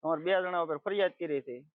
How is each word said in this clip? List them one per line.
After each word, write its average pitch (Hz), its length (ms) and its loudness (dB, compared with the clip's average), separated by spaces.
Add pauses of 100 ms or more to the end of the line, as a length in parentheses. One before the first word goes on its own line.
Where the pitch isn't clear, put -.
અમારે 156 200 0
બે 180 80 0
જણા 180 300 2
ઉપર 156 160 0
ફરિયાદ 196 340 0
કરી 156 280 -4
હતી. 131 260 -10 (100)